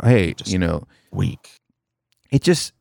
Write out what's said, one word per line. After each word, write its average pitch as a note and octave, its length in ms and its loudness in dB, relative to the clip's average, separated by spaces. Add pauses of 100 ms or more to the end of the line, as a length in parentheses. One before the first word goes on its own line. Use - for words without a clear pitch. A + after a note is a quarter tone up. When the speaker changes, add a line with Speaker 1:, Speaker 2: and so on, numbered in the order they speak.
Speaker 1:
"Hey, A2 300 4
Speaker 2:
Just - 180 -10
Speaker 1:
you F#2 80 0
know," E2+ 240 -2 (300)
Speaker 2:
tweak. - 360 -6 (800)
Speaker 1:
it C#3 140 2
just, - 380 0